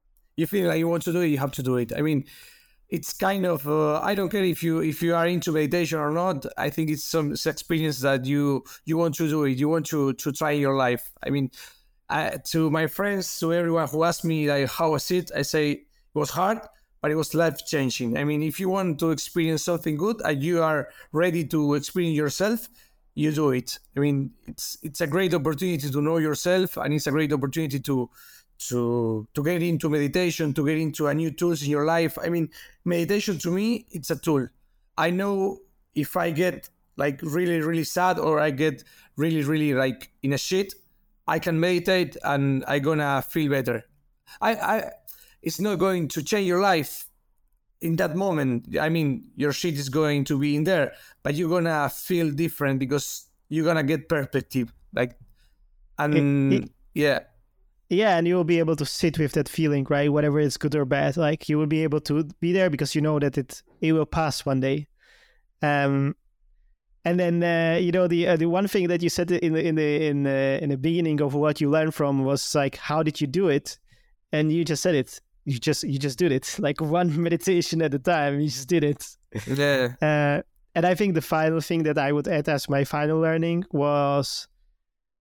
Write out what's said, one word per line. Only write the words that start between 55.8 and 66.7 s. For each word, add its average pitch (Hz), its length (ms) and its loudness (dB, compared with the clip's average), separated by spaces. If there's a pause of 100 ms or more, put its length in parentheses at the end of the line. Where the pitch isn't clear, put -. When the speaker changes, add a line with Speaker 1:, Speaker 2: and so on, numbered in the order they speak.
Speaker 1:
and 143 560 2
Speaker 2:
It, 131 100 2
it - 80 -12 (220)
Speaker 1:
yeah. 147 260 2 (720)
Speaker 2:
Yeah, 190 280 4
and 165 100 2
you'll 180 160 4
be 165 160 4
able 165 180 2
to 147 80 -2
sit 160 340 -2
with 147 140 0
that 147 140 0
feeling, 147 420 0
right? 147 220 2
Whatever 147 280 2
it's 147 180 2
good 147 180 -2
or 143 100 2
bad, 139 300 0
like, 156 320 0
you 151 100 2
will 151 100 2
be 156 160 2
able 151 180 0
to 151 220 0 (160)
be 170 120 0
there 185 180 4
because 143 260 -2
you 151 60 2
know 151 180 2
that 139 180 0
it, - 240 -6 (200)
it 160 120 4
will 156 120 4
pass 160 400 -2
one 131 160 0
day. 139 260 -2 (720)
Um, 143 540 2 (880)